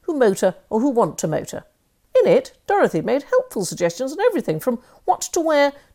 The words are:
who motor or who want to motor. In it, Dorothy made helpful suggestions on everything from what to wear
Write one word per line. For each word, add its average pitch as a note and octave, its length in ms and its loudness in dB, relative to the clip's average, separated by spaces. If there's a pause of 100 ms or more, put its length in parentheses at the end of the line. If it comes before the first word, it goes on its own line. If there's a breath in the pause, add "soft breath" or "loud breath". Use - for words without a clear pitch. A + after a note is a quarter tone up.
who E4 140 -4
motor G3+ 380 2 (160)
or A3 100 -2
who C#4 80 0
want A3 300 0
to F3 100 -4
motor. - 360 -6 (540)
In A#4 80 4
it, A3+ 300 2 (100)
Dorothy C4+ 360 0
made B3 220 -2
helpful B4 420 -2
suggestions C4 460 -4
on F4 80 -8
everything F4 400 0
from A#3+ 180 -2 (260 soft breath)
what - 160 0 (120)
to F4 80 0
wear D4 320 2 (220 loud breath)